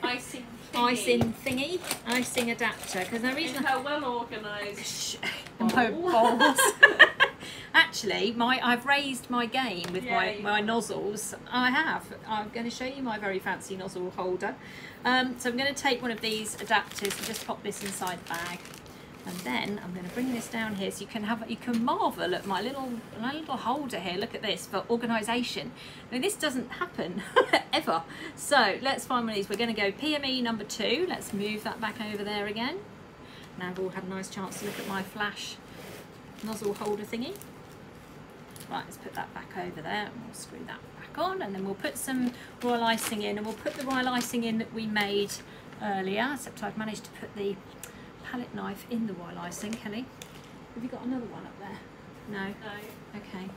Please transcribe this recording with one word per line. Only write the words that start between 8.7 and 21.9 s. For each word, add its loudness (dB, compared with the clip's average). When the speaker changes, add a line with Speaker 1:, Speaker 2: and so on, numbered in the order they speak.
Speaker 2:
raised 2
my 2
game -2
with 0
Speaker 1:
Yeah, 2
Speaker 2:
my, 4
Speaker 1:
you -6
Speaker 2:
my 4
Speaker 1:
have. 4
Speaker 2:
nozzles. 0
I 6
have. 2
I'm -2
gonna -4
show -6
you -4
my -2
very -2
fancy -4
nozzle -4
holder. 0
Um, 4
so 0
I'm 0
gonna 2
take 2
one 0
of -4
these -2
adapters 2
and -4
just -4
pop -6
this -4
inside -2
the -14
bag. -4
And -6
then -2
I'm -8
gonna -6
bring 0
this -2
down -2
here -2
so -8
you -8
can -4
have, -2
you -2
can 0
marvel 2